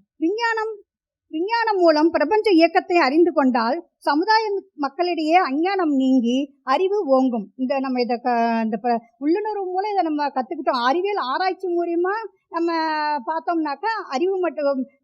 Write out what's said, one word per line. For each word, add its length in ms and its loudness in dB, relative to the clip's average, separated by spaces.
விஞ்ஞானம், 680 -2
விஞ்ஞானம் 500 -2
மூலம் 320 4
பிரபஞ்ச 420 2
இயக்கத்தை 460 2
அறிந்து 360 4
கொண்டால் 520 0
சமுதாய 680 0
மக்களிடையே 600 -2
அஞ்ஞானம் 640 2
நீங்கி 680 2
அறிவு 420 0
ஓங்கும். 500 0
இந்த 240 -2
நம்ம 220 -2
இதை 160 -2
க-, 460 0
இந்த 140 -4
ப-, 240 -2
உள்ளுணர்வு 480 -2
மூலம் 260 -4
இதை 120 0
நம்ம 240 -2
கத்துக்கிட்டோம். 580 -4
அறிவியல் 300 0
ஆராய்ச்சி 520 -4
மூலியமா 480 -2
நம்ம 240 -2
பார்த்தோம்னாக்கா 760 -4
அறிவு 300 -2
மட்டும், 460 -2